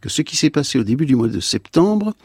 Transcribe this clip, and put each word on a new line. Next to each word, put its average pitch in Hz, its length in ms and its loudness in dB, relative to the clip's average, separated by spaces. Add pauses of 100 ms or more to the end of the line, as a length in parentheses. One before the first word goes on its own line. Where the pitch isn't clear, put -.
que - 60 -10
ce - 120 -2
qui - 140 -8
s'est 151 160 2
passé 139 260 -2
au 120 60 2
début 127 240 -2
du 131 80 4
mois 113 140 0
de 110 100 -4
septembre, 208 720 0 (120)